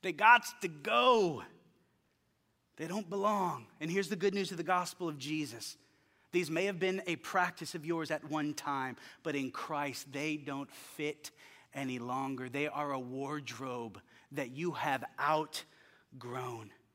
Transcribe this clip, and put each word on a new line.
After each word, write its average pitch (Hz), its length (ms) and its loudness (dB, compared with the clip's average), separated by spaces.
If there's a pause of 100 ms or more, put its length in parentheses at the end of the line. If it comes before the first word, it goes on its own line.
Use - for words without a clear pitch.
They 185 100 -2
gots 226 480 8
to 190 60 -2
go. 202 760 4 (1300)
They 160 100 -6
don't 185 220 -4
belong. 190 560 0 (160)
And 156 80 -2
here's 185 200 2
the 208 60 0
good 190 200 2
news 196 160 0
of 185 60 -8
the 165 60 -4
gospel 180 460 0
of 151 80 -6
Jesus. 139 600 -6 (540)
These 175 200 2
may 170 140 2
have 196 140 0
been 190 280 2
a 175 100 0
practice 175 560 0
of 156 120 -6
yours 165 260 -2
at 156 180 -4
one 151 240 0
time, 135 440 -4 (260)
but 151 120 -2
in 135 160 -2
Christ, 143 600 -4
they 151 260 -2
don't 139 340 -8
fit - 600 -6 (420)
any 131 260 -4
longer. 127 500 -4
They 143 180 -2
are 147 240 -2
a 135 80 -2
wardrobe 127 1000 -6 (320)
that 139 200 -4
you 160 200 -4
have 135 320 -2 (160)
outgrown. 127 1500 -4 (240)